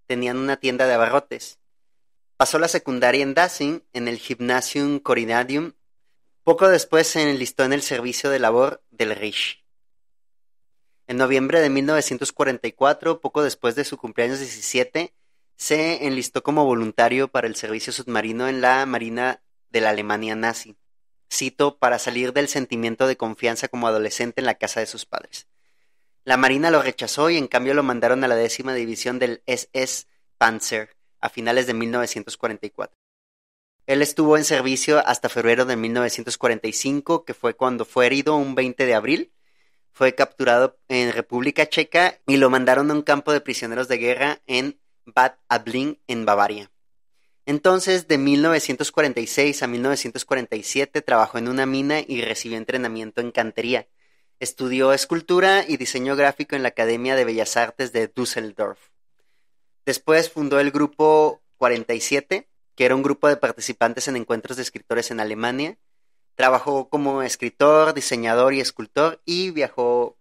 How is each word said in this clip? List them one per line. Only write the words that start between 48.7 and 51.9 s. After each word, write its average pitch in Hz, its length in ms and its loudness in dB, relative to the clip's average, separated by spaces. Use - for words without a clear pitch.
cuarenta 143 280 0
y 113 60 -6
seis 143 360 0
a 135 40 -2
mil 120 140 -4
novecientos 135 440 -4
cuarenta 127 300 -4
y 107 100 -8
siete, 139 360 -2
trabajó 117 380 2
en 117 100 -2
una 131 160 0
mina 135 360 -2